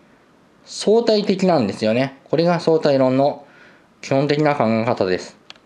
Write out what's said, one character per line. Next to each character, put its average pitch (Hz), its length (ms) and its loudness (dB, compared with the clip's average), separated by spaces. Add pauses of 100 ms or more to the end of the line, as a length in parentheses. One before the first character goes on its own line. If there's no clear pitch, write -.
(680)
相 226 340 0
対 220 220 2
的 190 240 0
な 165 120 2
ん 113 80 0
で 95 60 -4
す 110 120 -6
よ 110 80 2
ね。 131 320 -2
こ - 100 -4
れ 165 80 0
が 170 160 0
相 160 200 2
対 147 180 2
論 131 180 2
の 139 320 -2 (540)
基 - 80 -16
本 139 180 0
的 147 160 0
な 147 100 2
考 139 140 0
え 113 160 0
方 117 220 -2
で 92 120 0
す。 - 200 -14 (280)